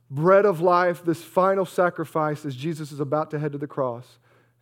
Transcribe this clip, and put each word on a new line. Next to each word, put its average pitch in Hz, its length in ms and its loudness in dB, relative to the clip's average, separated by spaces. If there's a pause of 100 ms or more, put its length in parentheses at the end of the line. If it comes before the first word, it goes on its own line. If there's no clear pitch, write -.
(100)
bread 180 340 4
of 185 160 0
life, 175 440 2
this 165 180 -2
final 190 420 0
sacrifice 160 800 -2
as 135 120 -8
Jesus 147 340 -8
is 143 100 -10
about 151 300 -2
to 151 80 -6
head 151 140 -6
to 143 60 -10
the 143 100 -8
cross." 120 500 -6 (440)